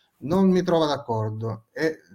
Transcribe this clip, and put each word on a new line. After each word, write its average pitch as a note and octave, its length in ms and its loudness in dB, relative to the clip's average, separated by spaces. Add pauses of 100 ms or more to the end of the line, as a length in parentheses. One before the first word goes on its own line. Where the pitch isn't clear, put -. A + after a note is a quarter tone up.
(200)
non F#3+ 300 2
mi F#3 120 2
trova E3 240 2
d'accordo, A2 880 -4
e D#3 280 -4 (140)